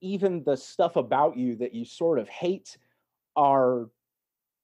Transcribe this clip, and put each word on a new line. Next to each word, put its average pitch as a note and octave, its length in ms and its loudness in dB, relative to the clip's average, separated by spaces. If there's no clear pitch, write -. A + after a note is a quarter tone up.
even F#3 420 -2
the C#3+ 120 2
stuff - 400 -2
about C3 400 2
you B2 200 -2
that A#2+ 160 -6
you A#2 120 -8
sort E3 340 -2
of G#2+ 100 -4
hate - 480 -6
are C3 520 4